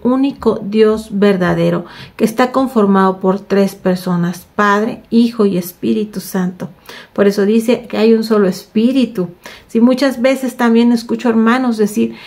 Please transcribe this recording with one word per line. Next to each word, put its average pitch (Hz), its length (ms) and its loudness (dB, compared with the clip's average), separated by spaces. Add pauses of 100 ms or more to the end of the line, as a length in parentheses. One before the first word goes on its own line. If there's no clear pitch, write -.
único 262 600 0
Dios 214 500 0
verdadero, 175 720 0 (300)
que 226 80 -2
está 254 280 0
conformado 196 640 2
por 190 220 0
tres 196 340 0
personas, 180 800 -4
Padre, 208 540 0
Hijo 233 380 2
y 185 100 0
Espíritu 208 640 -4
Santo. 185 480 -6 (460)
Por 202 120 2
eso 202 200 0
dice 226 400 0
que 208 100 -10
hay 220 160 4
un 226 120 2
solo 208 240 2
Espíritu. 226 800 -2 (380)
Si 226 120 -2
muchas 254 400 2
veces 262 360 0
también 233 360 2
escucho 233 380 -2
hermanos 226 480 0
decir 226 380 -2 (100)